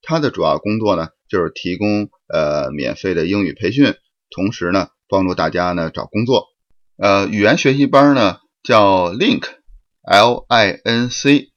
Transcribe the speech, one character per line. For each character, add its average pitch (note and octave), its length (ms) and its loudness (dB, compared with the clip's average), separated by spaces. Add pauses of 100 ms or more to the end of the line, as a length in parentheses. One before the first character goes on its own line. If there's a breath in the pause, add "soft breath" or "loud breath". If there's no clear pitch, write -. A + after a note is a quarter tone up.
它 D#3+ 180 -4
的 - 100 0
主 F2+ 120 -8
要 D2+ 160 0
工 G#2+ 200 -4
作 G#2 180 0
呢， D#2+ 120 -6 (200)
就 F#2 140 -2
是 E2 120 -4
提 F2+ 220 -8
供， G#2 340 -4 (180)
呃， D2 420 -2
免 C#2+ 240 -6
费 F#2+ 200 -4
的 E2 120 -2
英 G2+ 180 0
语 E2+ 100 -4
培 F#2+ 180 -4
训， C3+ 220 2 (360)
同 F#2+ 220 -4
时 F2 180 -6
呢， F#2+ 180 -2 (200)
帮 F#2+ 180 0
助 F2+ 80 -2
大 D#2+ 140 -2
家 F2 240 -2
呢， E2 180 -4
找 - 140 -10
工 A2+ 220 -4
作。 D3 180 0 (540)
呃， G2 280 2
语 G#2 140 -4
言 A2 160 4
学 C#3 180 0
习 C#3 120 2
班 C#3+ 280 6
呢， G#2 220 0 (260)
叫 F#2+ 520 2
Link，L - 1300 0
I G#2+ 360 2
N A#2 240 -2
C C#3+ 480 0